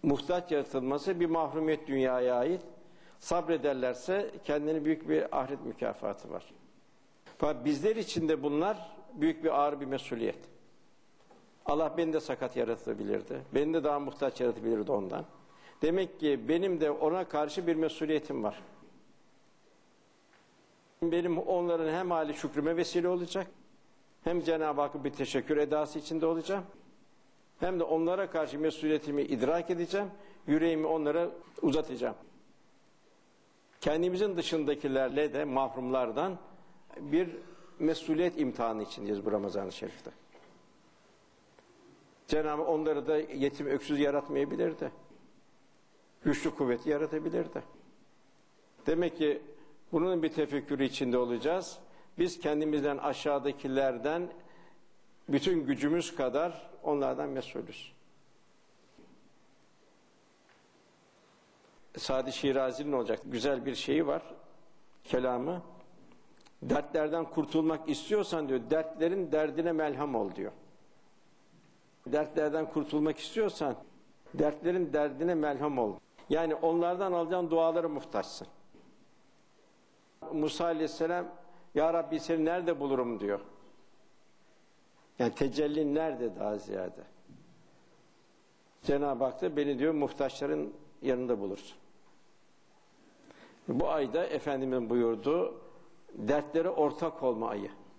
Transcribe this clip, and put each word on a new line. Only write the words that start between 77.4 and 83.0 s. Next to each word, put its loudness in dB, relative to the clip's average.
dualara 4
muhtaçsın. -6
Musa 0
aleyhisselam, 0
"Ya 4
Rabbi, 0
seni 2
nerede 2
bulurum?" 0